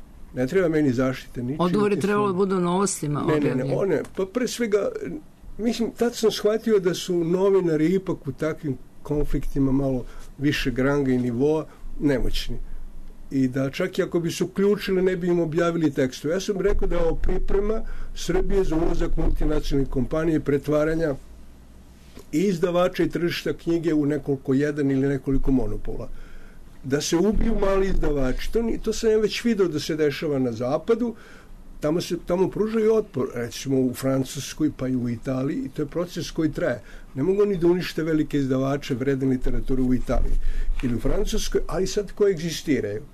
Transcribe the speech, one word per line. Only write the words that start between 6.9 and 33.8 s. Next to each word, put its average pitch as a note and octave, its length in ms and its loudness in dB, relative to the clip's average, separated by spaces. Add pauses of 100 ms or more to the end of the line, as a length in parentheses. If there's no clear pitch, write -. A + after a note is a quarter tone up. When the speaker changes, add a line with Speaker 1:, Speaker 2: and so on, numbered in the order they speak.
Speaker 1:
su F3 300 -2
novinari F3+ 680 2
ipak F#3+ 320 -2
u C3+ 60 -6
takvim D#3 440 -4 (260)
konfliktima C#3 680 0
malo C3 320 0 (340)
više C#3+ 320 0
granga C3+ 400 0
i B2+ 80 2
nivoa C3+ 480 0 (340)
nemoćni. B2 560 0 (760)
I C3+ 180 2
da C3+ 220 -2
čak F#3 280 -4
i F#3+ 40 2
ako F3 180 -2
bi E3 100 -2
se F3 140 -2
uključili, G3 580 0
ne F#3 140 2
bi F3 120 -2
im F3 120 4
objavili E3 500 2
tekstu. C#3 380 -2
Ja F3+ 120 0
sam F#3+ 200 -4
rekao G3+ 280 4
da E3+ 80 2
je E3+ 60 2
ovo E3 120 2
priprema G3 680 2 (320)
Srbije - 500 2
za D#3 120 2
ulazak E3 400 2
multinacionalnih D3 760 2
kompanija D#3 460 0
i D3 40 2
pretvaranja D3+ 720 0 (1160)
i D3+ 60 0
izdavača F3+ 640 2
i D#3+ 60 2
tržišta E3 440 -2
knjige E3 420 0
u D3 120 2
nekoliko, C#3+ 480 -2
jedan C#3+ 360 0
ili C3+ 180 2
nekoliko C3+ 420 2
monopola. G#2+ 580 0 (760)
Da C#3 160 0
se E3 160 0
ubiju G#3+ 440 4
mali G3 260 2
izdavači. D3 680 2
To A3+ 100 2
ni-, A3+ 160 -2
to A3 140 -4
sam A3 180 0
ja A3 80 4
već G#3 260 -2
video G3 240 2
da D3 120 -4
se D#3 160 -4
dešava D3+ 420 0
na B2+ 140 0
zapadu. E3 600 -2 (680)
Tamo D#3+ 200 0
se, - 160 -4 (100)
tamo F3+ 240 2
pružaju A3 440 2
otpor, G#3+ 400 -2
recimo B2+ 460 -2